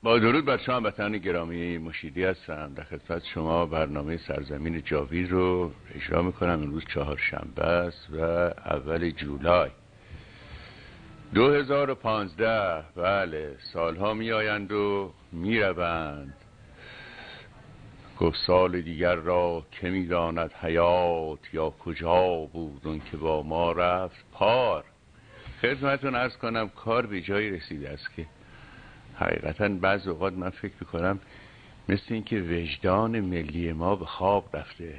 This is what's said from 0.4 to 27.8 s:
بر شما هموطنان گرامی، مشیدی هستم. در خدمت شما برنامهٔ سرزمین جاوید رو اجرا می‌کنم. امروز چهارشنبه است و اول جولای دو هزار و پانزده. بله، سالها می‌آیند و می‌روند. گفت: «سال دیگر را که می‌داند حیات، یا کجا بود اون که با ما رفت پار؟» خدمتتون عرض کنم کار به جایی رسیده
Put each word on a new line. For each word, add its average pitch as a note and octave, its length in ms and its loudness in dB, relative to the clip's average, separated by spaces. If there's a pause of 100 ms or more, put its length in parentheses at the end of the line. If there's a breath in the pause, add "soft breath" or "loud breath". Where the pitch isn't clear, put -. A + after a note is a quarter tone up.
بر C3+ 120 4
شما B2+ 180 0
هموطنان G#2+ 420 -2
گرامی، E2+ 600 -2
مشیدی D#2+ 460 -6
هستم. D#2 500 -4
در C2+ 100 -12
خدمت E2+ 420 -8
شما E2 400 2
برنامهٔ D#2 520 -2
سرزمین D2 680 -6
جاوید D#2 480 -2
رو F2+ 400 2 (240)
اجرا E2 260 0
می‌کنم. F2 420 0
امروز D2 220 -6
چهارشنبه - 800 -4
است F2 460 0
و D#2 120 -4 (440)
اول D#2+ 440 0
جولای D2 600 2 (1600 loud breath)
دو B2+ 200 8
هزار C#3+ 360 2
و C3 60 0
پانزده. G2+ 880 0 (120)
بله، F2 600 0 (180)
سالها E2+ 400 0
می‌آیند G#2+ 580 -2
و G2+ 420 0 (180)
می‌روند. E2+ 1000 0 (1900 loud breath)
گفت: E2 200 2
«سال F2+ 420 4
دیگر E2+ 340 0
را E2+ 560 0
که - 180 -6
می‌داند E2+ 600 0 (100)
حیات، E2+ 920 2
یا D#2+ 160 -2
کجا E2+ 840 0
بود D2+ 300 -8
اون D#2 180 -6 (100)
که D#2+ 60 -8
با D#2 260 0
ما E2 280 0
رفت F2 600 0
پار؟» G#2 520 2 (800 loud breath)
خدمتتون C#3 540 0
عرض A#2+ 220 -2
کنم A2+ 320 -4
کار A#2 360 0
به G2+ 160 -6
جایی G2+ 300 0
رسیده D#2+ 380 -8